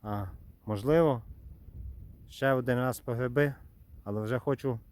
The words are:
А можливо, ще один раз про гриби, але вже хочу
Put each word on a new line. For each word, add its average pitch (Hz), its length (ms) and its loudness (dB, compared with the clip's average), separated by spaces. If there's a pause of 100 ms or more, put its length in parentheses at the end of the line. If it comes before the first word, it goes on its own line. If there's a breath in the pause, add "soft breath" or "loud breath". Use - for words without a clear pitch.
А 104 240 -4 (400)
можливо, 127 560 4 (1040)
ще 135 240 2
один 127 240 2
раз 127 240 0
про 123 140 -4
гриби, 131 400 2 (500)
але 104 160 -2
вже 113 180 0
хочу 131 420 -2 (120)